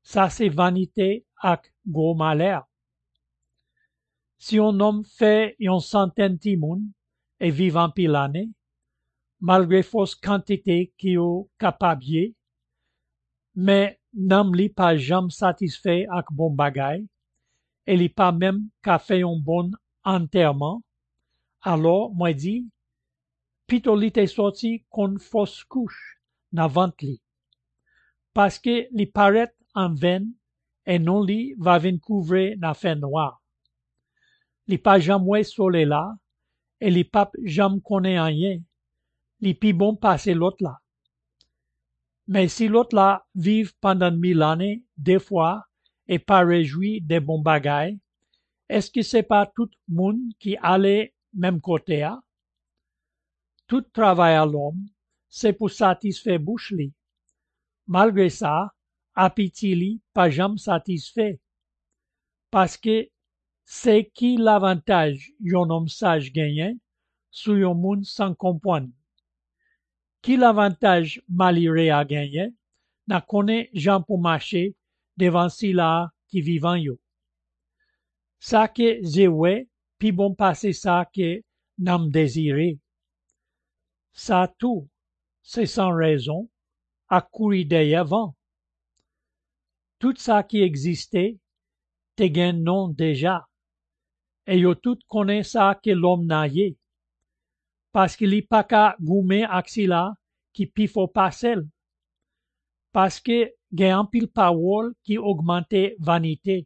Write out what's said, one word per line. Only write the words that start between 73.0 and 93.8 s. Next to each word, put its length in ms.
nan 140
konnen 500
jan 320
pou 140
mache 460
devan 320
sila 600
ki 160
vivan 400
yo? 140
Sa 220
ke 360
je 260
wè, 260
pi 120
bon 220
pase 380
sa 320
ke 380
nan 280
m 40
dezire. 600
Sa 300
tou, 400
se 180
san 280
rezon, 540
ak 200
kouri 340
dèyè 400
van. 280
Tout 160
sa 260
ki 220
egziste, 600
te 100
gen 360
non 320
deja, 400